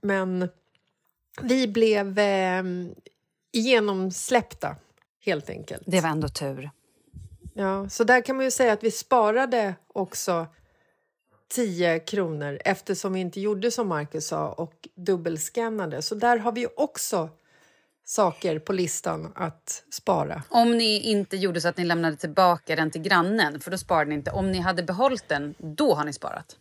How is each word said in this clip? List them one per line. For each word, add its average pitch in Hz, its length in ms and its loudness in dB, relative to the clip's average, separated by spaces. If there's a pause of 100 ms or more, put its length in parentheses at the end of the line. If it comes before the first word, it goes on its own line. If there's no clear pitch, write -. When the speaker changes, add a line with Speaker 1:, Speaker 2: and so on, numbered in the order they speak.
Speaker 1:
Men 185 460 0 (920)
vi 254 260 2
blev, 202 500 4
eh, 190 440 2 (880)
genomsläppta, 208 1200 0 (480)
helt 156 260 -2
enkelt. - 360 -12
Speaker 2:
Det 180 140 2
var 160 80 0
ändå 156 200 -2
tur. 135 420 -8 (840)
Speaker 1:
Ja, 196 340 -2
så 226 160 0
där 247 160 6
kan 262 160 -4
man 262 80 0
ju 262 60 0
säga 240 220 4
att 214 120 0
vi 226 60 4
sparade 226 840 2 (140)
också 180 580 -4 (1000)
tio 175 500 2
kronor 156 680 -4
eftersom 190 480 -2
vi 190 80 -2
inte 180 200 -6
gjorde 208 300 0
som 233 180 -2
Marcus 156 380 -4
sa 151 260 -2
och - 440 -12
dubbelskannade. 175 1040 -4
Så - 120 -4
där 240 240 4
har 226 140 -2
vi 226 80 -4
ju 233 160 -4
också 190 520 -2 (760)
saker 175 540 0
på 160 140 -6
listan 165 600 -4
att - 580 -8
spara. 156 580 -2
Speaker 2:
Om 233 280 6
ni 214 220 2
inte 202 360 0
gjorde 185 240 0
så 170 80 0
att 175 80 -2
ni 175 80 -2
lämnade 170 320 0
tillbaka 170 600 2
den 156 140 0
till 160 120 -8
grannen, 175 580 2
för 180 100 -10
då 185 80 -4
sparar 160 260 2
ni 151 100 -4
inte. 143 160 -6
Om 190 220 -2
ni 185 60 -2
hade 180 240 -2
behållit 214 460 0
den, 147 300 -2
då 160 360 2
har 147 100 0
ni 147 80 -6
sparat. - 480 -10